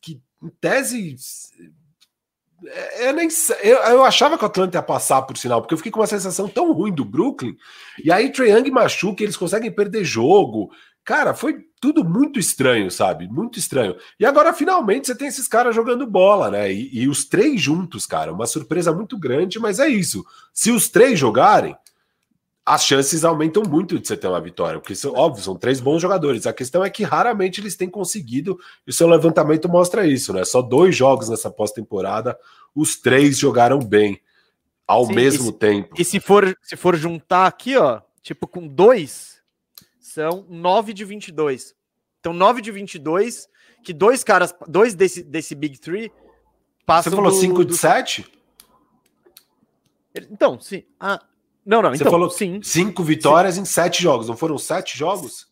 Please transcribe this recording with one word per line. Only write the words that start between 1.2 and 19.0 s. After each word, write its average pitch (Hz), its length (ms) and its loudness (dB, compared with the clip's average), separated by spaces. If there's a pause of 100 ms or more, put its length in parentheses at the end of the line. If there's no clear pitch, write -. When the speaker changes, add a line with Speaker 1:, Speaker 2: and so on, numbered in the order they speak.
Speaker 1:
É, - 440 -6
eu 269 40 -2
nem 330 160 -2
sei, - 340 -2
eu, 233 140 8
eu 240 260 4
achava 294 340 4
que 226 60 -4
o 208 40 -2
Atlanta 185 300 -2
ia 143 60 -4
passar, 135 400 0
por 123 140 -12
sinal, 120 240 0
porque - 120 -4
eu 160 40 -2
fiquei 214 140 -10
com 220 80 -6
uma 208 80 2
sensação 196 400 -6
tão 320 240 0
ruim 208 220 -2
do 135 120 -4
Brooklyn, 127 520 -4 (460)
e 160 80 2
aí 240 200 2
Trae 247 200 2
Young 247 200 4
machuca, 214 520 0
eles 208 140 -6
conseguem 202 340 -4
perder 208 320 -4
jogo. 123 680 2 (320)
Cara, 262 300 0
foi - 320 -6 (140)
tudo 269 240 2
muito 240 360 0
estranho, 120 520 0
sabe? 90 360 -2
Muito 143 300 -6
estranho. 127 380 -2 (240)
E 202 60 2
agora, 294 280 4
finalmente, 302 540 0
você 247 80 -6
tem 285 120 -10
esses 254 200 -8
caras 233 260 2
jogando 240 320 -2
bola, 190 460 4
né? 101 200 -2
E, 113 300 -6
e 131 60 0
os 143 180 -2
três 254 340 0
juntos, 160 460 -4
cara, 80 260 -6
uma 98 140 -6
surpresa 160 480 -2
muito 214 240 -8